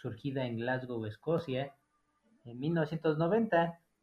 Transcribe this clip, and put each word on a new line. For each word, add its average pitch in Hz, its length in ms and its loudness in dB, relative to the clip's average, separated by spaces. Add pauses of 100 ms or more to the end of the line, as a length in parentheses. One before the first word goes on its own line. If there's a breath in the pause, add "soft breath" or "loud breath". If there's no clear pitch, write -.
surgida 131 440 -4
en 117 120 -4
Glasgow, 123 480 -2
Escocia, 139 680 -2 (680)
en 120 160 -14
mil 156 140 0
novecientos 156 440 2
noventa, 170 640 2 (240)